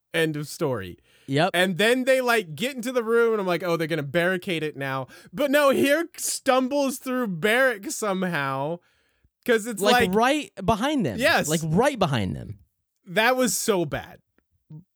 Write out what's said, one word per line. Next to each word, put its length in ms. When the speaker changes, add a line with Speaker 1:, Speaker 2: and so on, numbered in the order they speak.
Speaker 1:
End 220
of 120
story. 500
Speaker 2:
Yep. 260
Speaker 1:
And 240
then 280
they, 140
like, 360
get 200
into 160
the 120
room, 300
and 80
I'm 60
like, 160
"Oh, 140
they're 100
gonna 160
barricade 600
it 120
now." 320
But 200
no, 180
here 480
stumbles 800
through 300
Barrick 640
somehow, 880
'cause 220
it's 140
Speaker 2:
Like, 260
Speaker 1:
like 80
Speaker 2:
right 360
behind 400
them. 140
Speaker 1:
Yes. 280
Speaker 2:
Like, 160
right 360
behind 360
them. 220
Speaker 1:
That 320
was 180
so 300
bad. 340
Speaker 2:
Yeah, 80